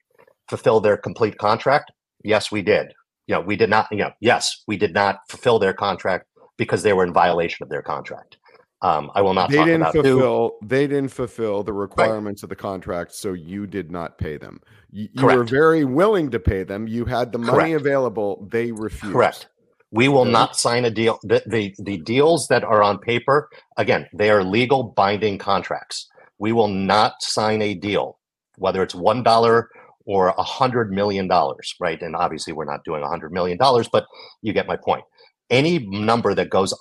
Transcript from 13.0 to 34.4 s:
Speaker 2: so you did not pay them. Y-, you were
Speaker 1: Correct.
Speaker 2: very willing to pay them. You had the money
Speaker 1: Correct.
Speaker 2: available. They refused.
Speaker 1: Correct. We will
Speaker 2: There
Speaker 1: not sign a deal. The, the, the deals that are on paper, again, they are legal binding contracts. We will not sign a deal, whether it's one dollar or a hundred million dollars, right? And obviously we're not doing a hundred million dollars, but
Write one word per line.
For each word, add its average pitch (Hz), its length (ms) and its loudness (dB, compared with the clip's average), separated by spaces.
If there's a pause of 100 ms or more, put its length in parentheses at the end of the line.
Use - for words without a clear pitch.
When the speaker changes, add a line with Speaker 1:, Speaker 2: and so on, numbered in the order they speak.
Speaker 2:
so 101 180 -8
you 92 360 -10
did 90 240 -8
not 85 260 -10
pay 76 200 -8
them. - 220 -18 (320)
Y-, 104 200 -12
you 131 120 -2
were 117 100 6
Speaker 1:
Correct. 120 160 2
Speaker 2:
very 156 340 4
willing 156 480 2
to 113 80 -2
pay 95 240 -2
them. 101 240 -8
You 117 160 -4
had 123 260 -2
the 120 80 -6
money 135 320 2
Speaker 1:
Correct. 160 100 0
Speaker 2:
available. 110 720 -2
They 117 220 -2
refused. 104 420 -8
Speaker 1:
Correct. - 340 2 (440)
We 120 160 4
will 135 160 6
Speaker 2:
There 120 80 2
Speaker 1:
not 117 240 4
sign 123 280 0
a 117 60 2
deal. 110 320 0
The, 110 240 0
the, 104 320 -2
the 98 200 -8
deals 135 500 2
that 117 160 2
are 104 180 4
on 101 160 2
paper, 135 500 0 (280)
again, 98 360 0
they 104 180 2
are 104 120 6
legal 123 400 2
binding 101 560 0
contracts. - 680 -6 (300)
We 107 120 -2
will 117 180 2
not 98 540 2
sign 107 400 -2
a 104 120 -2
deal, 87 440 -4 (380)
whether 95 260 0
it's 87 140 -6
one 110 260 0
dollar 117 480 4 (340)
or 95 320 2
a - 60 -2
hundred 120 480 -2
million 98 380 -2
dollars, 78 500 0
right? - 240 -4
And 82 140 -8
obviously 85 360 -4
we're 76 120 -8
not 73 180 -8
doing 78 220 -6
a 71 40 -6
hundred 78 240 -8
million 90 240 -2
dollars, 123 320 2
but - 160 0 (360)